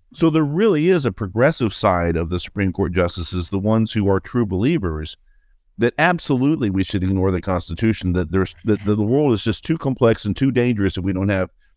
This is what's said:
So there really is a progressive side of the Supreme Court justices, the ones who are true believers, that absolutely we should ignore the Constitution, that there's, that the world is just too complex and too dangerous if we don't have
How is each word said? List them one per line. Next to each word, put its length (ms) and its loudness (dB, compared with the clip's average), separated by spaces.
So 160 2
there 160 2
really 440 2
is 140 2
a 80 0
progressive 640 0
side 420 2
of 140 -2
the 100 -2
Supreme 320 -2
Court 220 -2
justices, 560 -2
the 80 -4
ones 360 0
who 140 2
are 120 2
true 260 -2
believers, 720 -2
that 180 2
absolutely 720 0
we 140 0
should 200 -2
ignore 280 0
the 100 -2
Constitution, 720 -2
that 180 -2
there's, 320 -2
that 220 0
the 160 0
world 320 2
is 100 -2
just 220 -4
too 140 -2
complex 460 2
and 120 -2
too 140 2
dangerous 440 0
if 80 -4
we 80 0
don't 180 0
have 200 0